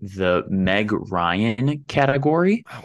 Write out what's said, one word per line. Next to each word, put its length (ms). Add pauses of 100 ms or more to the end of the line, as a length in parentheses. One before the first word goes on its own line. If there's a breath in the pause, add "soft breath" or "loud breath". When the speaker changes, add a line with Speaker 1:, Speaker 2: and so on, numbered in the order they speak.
Speaker 1:
the 480
Meg 440
Ryan 960
category. 840
Speaker 2:
Oh, 120